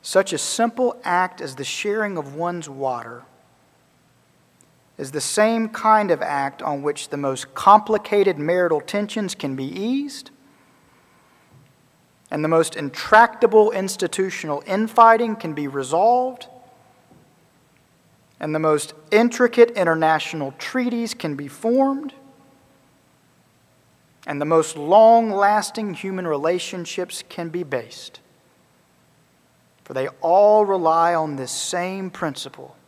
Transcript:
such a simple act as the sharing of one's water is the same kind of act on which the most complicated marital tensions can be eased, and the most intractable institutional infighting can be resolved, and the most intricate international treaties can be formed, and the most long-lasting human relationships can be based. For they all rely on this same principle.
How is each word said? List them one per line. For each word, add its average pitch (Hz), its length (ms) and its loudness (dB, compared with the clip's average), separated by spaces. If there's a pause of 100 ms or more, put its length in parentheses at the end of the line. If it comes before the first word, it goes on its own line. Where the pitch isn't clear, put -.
such 190 320 0
a 151 60 -4
simple 233 640 -2
act 180 360 -2
as 135 160 -10
the 135 80 -10
sharing 208 520 -4
of 139 180 -8
one's 170 340 -8
water 123 560 -8 (1700)
is 135 140 -12
the 147 100 -6
same 220 480 0
kind 214 420 2
of 147 120 2
act 139 400 -4
on 143 200 -6
which 147 260 -6
the 143 80 -8
most 135 380 -6
complicated 208 840 4
marital 160 420 0
tensions 208 540 -6
can 135 220 -8
be 135 80 -8
eased, 240 680 -6 (2000)
and 151 140 -4
the 156 40 0
most 165 280 2
intractable 214 920 4
institutional 185 960 -4
infighting 220 720 4
can 165 180 -8
be 147 120 -6
resolved, 196 800 0 (1900)
and 156 160 -6
the 156 40 -2
most 156 360 0 (160)
intricate 233 640 4
international 160 840 0
treaties 240 540 -4
can 151 220 -6
be 143 140 -12
formed, 269 680 -2 (2000)
and 143 140 -6
the 147 60 -4
most 156 300 0
long-lasting 208 1160 4
human 185 320 -8
relationships 170 1000 -6
can 170 200 -10
be 175 140 -8
based. 131 580 -10 (1600)
For 131 100 -14
they 131 140 -4 (120)
all 208 460 6
rely 170 480 2
on 156 220 -2
this 131 140 -8
same 185 600 -6
principle. 135 680 -10 (100)